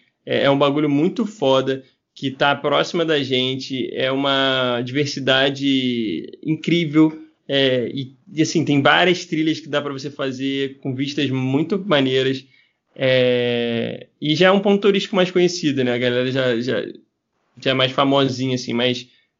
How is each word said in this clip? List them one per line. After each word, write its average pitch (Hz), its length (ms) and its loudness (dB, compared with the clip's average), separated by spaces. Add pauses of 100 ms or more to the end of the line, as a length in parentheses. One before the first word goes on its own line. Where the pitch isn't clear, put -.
(240)
É, 123 200 0
é 139 60 4
um 139 60 4
bagulho 143 320 2
muito 165 380 0
foda, 131 560 0 (320)
que 135 160 -6
tá 143 240 0
próxima 151 500 -2
da 156 180 0
gente, 131 680 -4
é 131 200 -2
uma 135 720 0
diversidade 131 1600 -2
incrível, 156 760 2 (300)
é, 127 440 2
e, 135 220 -8 (180)
e 147 100 -4
assim, 156 220 0
tem 143 160 4
várias 175 440 4
trilhas 156 340 -2
que - 100 -16
dá 143 140 -2
pra 143 100 -6
você 135 180 -10
fazer, 135 680 -6
com 135 140 -6
vistas 139 360 -4
muito 139 540 -2
maneiras, 131 600 0 (480)
é, 120 1120 0 (140)
e 147 160 0
já 185 120 4
é - 40 6
um 202 80 4
ponto 202 220 2
turístico 196 340 2
mais 180 140 2
conhecido, 170 520 0
né? 123 120 0
A 123 40 -2
galera 123 320 0
já, 127 300 0
já, 117 220 -2 (800)
já 135 100 0
é 131 40 2
mais 131 180 2
famosinha, 135 640 2
assim, 123 180 -6
mas 123 360 -2 (320)